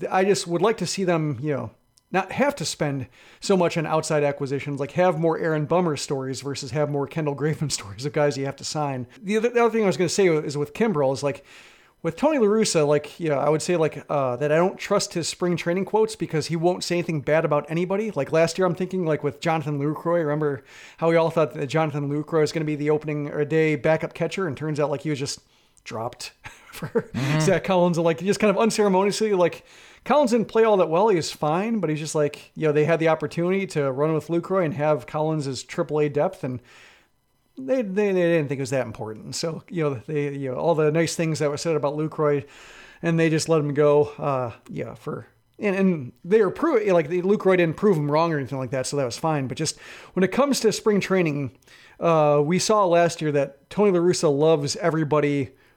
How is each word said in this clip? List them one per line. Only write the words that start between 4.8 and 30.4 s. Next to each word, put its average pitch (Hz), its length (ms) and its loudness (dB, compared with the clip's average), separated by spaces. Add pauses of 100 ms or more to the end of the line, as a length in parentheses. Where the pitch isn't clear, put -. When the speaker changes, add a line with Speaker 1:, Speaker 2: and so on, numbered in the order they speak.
Speaker 1:
have 180 260 2
more 160 200 0
Aaron 156 280 -2
Bummer 165 300 2
stories 131 440 -6
versus 131 300 -8
have 147 180 0
more 139 180 -2
Kendall 147 280 -4
Graveman 143 380 -2
<laughs> - 0 -
stories 101 340 -8
of 143 60 -4
guys 147 260 0
you 135 80 -4
have 139 100 -8
to - 80 -16
sign. 139 420 -4 (140)
The 208 160 -2
other, 226 140 2
the 240 100 2
other 233 100 4
thing 220 120 0
I 202 40 2
was 175 100 2
gonna 175 120 0
say 196 200 4
is 156 280 0
with 147 160 -4
Kimbrel 151 400 0
is, 131 100 -4
like, 143 220 -4 (580)
with 165 140 -4
Tony 302 220 2
La 220 80 4
Russa, 196 400 4
like, 147 320 0
you 165 100 -4
know, 139 100 0
I 143 100 2
would 151 140 2
say, 170 140 0
like, 156 320 -2
uh, 135 280 -2
that 147 160 -2
I 156 40 4
don't 185 220 2
trust - 360 -2
his 165 140 -4
spring 175 280 -2
training 180 300 -2
quotes 220 280 0
because 156 320 -4
he 160 80 -4
won't 175 300 0
say 175 120 -2
anything 165 240 -2
bad 156 240 2
about 147 240 0
anybody. 190 440 -2
Like, 139 180 -4
last 160 260 2
year, 185 100 2
I'm 170 100 0
thinking, 185 280 -4
like, 151 200 0
with 143 160 -4
Jonathan 151 400 -2
Lucroy, 156 400 -2
remember 147 420 -2 (360)
how 165 100 0
we 165 80 4
all 165 140 4
thought 156 240 0
that 151 120 -4
Jonathan 147 420 -2
Lucroy 151 340 0
was 147 100 0
gonna 160 120 -2
be 151 120 -2
the 147 140 -2
opening 151 400 -2
or 147 140 -2
day 156 300 2
backup 160 400 0
catcher, 180 320 -4
and 139 100 -4
turns 151 220 -4
out, 147 120 0
like, 139 120 -4
he 156 80 -4
was 139 80 -2
just - 220 -6 (420)
dropped - 500 -10 (200)
<laughs> - 180 -20
for - 440 -6
Speaker 2:
Mm-hmm. 139 260 0
Speaker 1:
Zach 165 240 2
Collins, 175 340 2
and, 170 60 0
like, 165 160 0
just 196 180 0
kind 214 120 4
of 190 80 0
unceremoniously, 208 760 2
like, 175 300 0 (420)
Collins 269 240 4
didn't 226 160 2